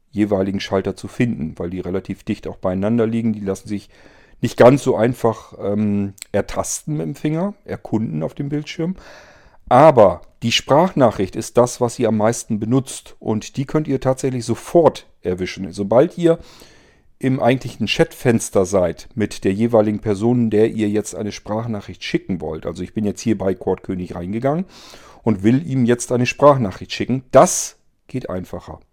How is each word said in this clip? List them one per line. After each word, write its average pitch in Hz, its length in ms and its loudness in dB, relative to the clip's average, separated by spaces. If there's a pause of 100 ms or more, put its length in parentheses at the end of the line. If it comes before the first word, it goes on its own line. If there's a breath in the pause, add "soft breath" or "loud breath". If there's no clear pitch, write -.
(120)
jeweiligen 98 500 0
Schalter 95 340 -2
zu - 120 -14
finden, 95 520 -4
weil 90 100 -6
die 90 120 -8
relativ 95 420 -8
dicht - 240 -6
auch - 100 -12
beieinander 101 480 0
liegen. 113 280 -2
Die 104 80 -10
lassen 98 260 -6
sich 104 220 -8 (500 soft breath)
nicht - 160 -4
ganz 131 280 8
so 123 120 0
einfach, 113 640 -2
ähm, 101 540 -2 (180)
ertasten - 640 -4
mit 156 100 -6
dem 151 100 -8
Finger, 165 400 -4 (100)
erkunden - 580 -4
auf 78 100 -6
dem 143 160 -8
Bildschirm. 156 460 -6 (720 loud breath)
Aber 123 540 6 (220)
die 117 100 0
Sprachnachricht 135 800 2
ist - 220 -8
das, 120 240 2
was 117 180 -2
ihr 117 80 2
am 110 100 0
meisten 107 420 0
benutzt. 123 600 -4
Und - 380 -6
die 139 80 -2
könnt 156 240 -2
ihr 135 100 -2
tatsächlich 131 460 -2
sofort - 640 2 (140)
erwischen. 90 520 -6
Sobald 113 440 2
ihr 165 220 2 (800 soft breath)
im 131 200 -2
eigentlichen 120 480 -2
Chatfenster - 800 0
seid 90 500 -2
mit - 280 -6
der 101 80 2
jeweiligen 107 480 2
Person, 113 520 0
der 107 180 4
ihr 107 180 -2
jetzt 104 280 -4
eine 101 160 -8
Sprachnachricht 107 720 -8
schicken 95 360 -4
wollt. 78 260 -8
Also 85 180 -8
ich 90 100 -12
bin 107 120 -4
jetzt 101 160 -4
hier 107 160 0
bei 95 180 -2
Kurt 92 260 -4
König 90 320 -8
reingegangen 117 520 -4 (580 loud breath)
und 101 180 0
will 120 260 2
ihm 131 180 0
jetzt 120 260 0
eine 123 160 0
Sprachnachricht 127 680 2
schicken. 123 380 -4
Das - 460 4 (280)
geht - 240 -10
einfacher. - 500 -10 (140)